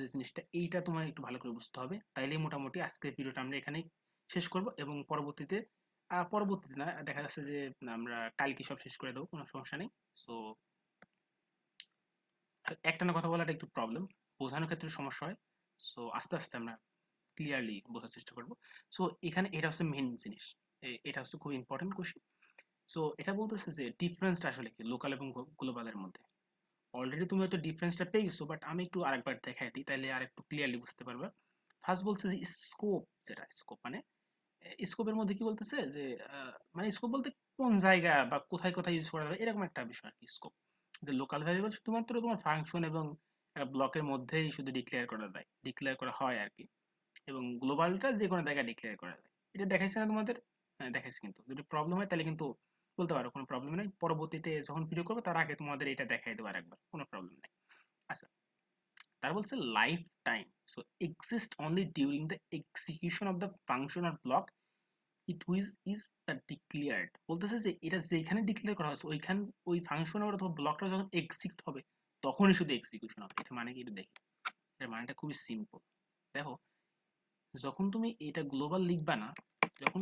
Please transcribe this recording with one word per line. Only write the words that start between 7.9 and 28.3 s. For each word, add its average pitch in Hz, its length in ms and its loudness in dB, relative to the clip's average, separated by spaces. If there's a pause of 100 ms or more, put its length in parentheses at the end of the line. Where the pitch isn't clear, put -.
আমরা 117 200 -4 (240)
কালকে 139 300 2
সব 135 140 -6
শেষ 123 160 -12
করে 131 140 -6
দেবো, 139 180 -6
কোনো 147 200 -8
সমস্যা 135 280 -8
নেই। 214 80 -6 (340)
So 120 100 -12 (2500)
একটানা 180 260 4
কথা 165 160 2
বলাটা 165 240 2
একটু 156 100 -10 (100)
প্রবলেম, 120 260 -2 (380)
বোঝানোর 139 300 0
ক্ষেত্রে 160 180 -4 (100)
সমস্যা 139 280 -6
হয়। 190 100 -6 (440)
So - 200 -10 (180)
আস্তে - 220 -4
আস্তে - 200 -8
আমরা 113 140 -6 (640)
ক্লিয়ারলি 131 400 0 (160)
বোঝার 113 240 -10
চেষ্টা - 200 -14
করব। 123 140 -10 (440)
So - 60 -2 (280)
এখানে 180 180 2 (100)
এটা 156 140 0
হচ্ছে 165 220 0
মেইন 135 140 0 (160)
জিনিস, - 220 -10 (380)
এ-, 127 260 -8
এটা 139 140 -4
হচ্ছে 127 200 -8
খুব 147 180 -4
ইম্পর্টেন্ট 139 360 -4
কোশ্চেন। - 260 -6 (720)
So 165 80 -2 (200)
এটা 196 200 0
বলতেছে 214 280 -2 (100)
যে 135 60 -2 (180)
ডিফারেন্সটা 175 500 2
আসলে 117 220 -6
কি - 80 -12 (100)
লোকাল 131 240 0
এবং 135 180 -6
গ্লো-, 127 260 -8
গ্লোবালের 117 420 -4
মধ্যে। 92 200 -12 (720)
Already 127 360 0
তুমি 190 140 4
হয়তো 185 220 2
ডিফারেন্সটা 170 460 0
পেয়ে 214 140 6
গেছো, 160 240 -2